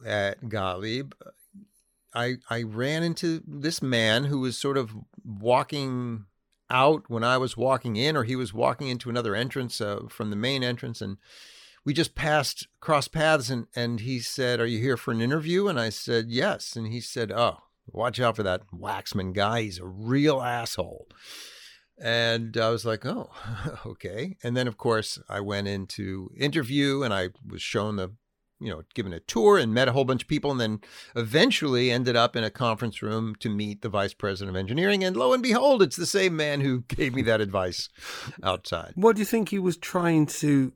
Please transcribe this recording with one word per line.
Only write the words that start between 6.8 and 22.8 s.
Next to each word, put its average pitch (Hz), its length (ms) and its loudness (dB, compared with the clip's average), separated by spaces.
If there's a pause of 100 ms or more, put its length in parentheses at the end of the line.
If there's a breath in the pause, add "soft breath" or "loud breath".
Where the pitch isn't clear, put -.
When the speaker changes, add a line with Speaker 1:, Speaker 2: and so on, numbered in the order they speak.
Speaker 1:
when 117 160 -2
I 127 120 4
was 127 200 -2
walking 123 400 0
in, 151 180 2
or 131 80 2
he 127 140 -2
was 110 160 -6
walking 127 340 0
into 123 220 -6
another 113 260 -2
entrance, 123 460 -4
uh, 104 260 -4
from 107 220 -6
the 101 80 -4
main 127 260 -2
entrance. 120 380 -6
And 98 160 -8 (640 loud breath)
we 143 100 0
just 160 220 0
passed, 151 520 0 (120)
crossed 147 320 0
paths, 156 380 2
and, 120 260 -4
and 117 240 -2
he 123 200 -4
said, 123 400 0
"Are 117 60 2
you 117 140 0
here 123 180 2
for - 140 -4
an 113 100 0
interview?" 160 460 2
And 156 120 0
I 113 100 0
said, 117 420 -2
"Yes." 135 440 -2
And 113 120 -6
he 117 120 -8
said, 113 320 -6
"Oh, 113 260 2 (280)
watch 120 340 -4
out 113 180 4
for 107 60 -2
that 92 180 0 (120)
Waxman 95 600 -6
guy. 107 300 2
He's 95 140 -8
a 92 80 -14
real 127 560 0
asshole." 117 680 -6 (920 loud breath)
And 117 560 0
I 113 120 4
was 117 160 0